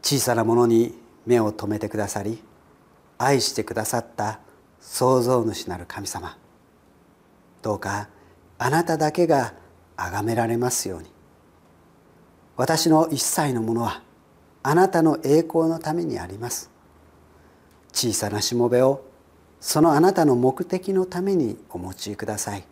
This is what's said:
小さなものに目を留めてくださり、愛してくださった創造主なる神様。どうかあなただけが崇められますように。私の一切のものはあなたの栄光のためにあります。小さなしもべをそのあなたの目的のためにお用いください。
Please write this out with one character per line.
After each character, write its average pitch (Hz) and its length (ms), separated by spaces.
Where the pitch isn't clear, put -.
小 143 120
さ 120 160
な 113 100
も 117 100
の 120 120
に 117 280
目 120 160
を 107 100
留 107 260
め - 20
て 107 100
く - 80
だ 104 120
さ 101 140
り、 110 200
愛 131 240
し - 140
て 107 100
く - 80
だ 107 140
さ 120 140
っ - 140
た 107 240
創 127 440
造 123 240
主 - 220
な 87 100
る 87 100
神 101 180
様。 90 300
ど 104 140
う - 20
か 101 320
あ 123 100
な 160 160
た 160 140
だ 151 140
け 175 140
が 135 280
崇 95 260
め 113 120
ら 117 120
れ 117 120
ま 123 120
す - 200
よ 87 80
う 80 40
に。 - 80
私 156 360
の 160 200
一 139 120
切 139 320
の 117 80
も 113 100
の 117 80
は - 220
あ 151 120
な 185 160
た 175 100
の 156 240
栄 143 140
光 165 320
の 165 80
た 156 160
め 170 100
に 120 140
あ 90 80
り 98 120
ま 120 120
す。 - 200
小 117 180
さ 107 160
な 101 140
し - 120
も 120 140
べ 123 140
を 139 200
そ - 220
の 160 140
あ 147 60
な 190 120
た 170 140
の 131 100
目 127 300
的 185 260
の 185 140
た 175 160
め 196 120
に 117 220
お 92 80
用 95 340
い 98 40
く 107 100
だ 90 100
さ 101 220
い。 90 140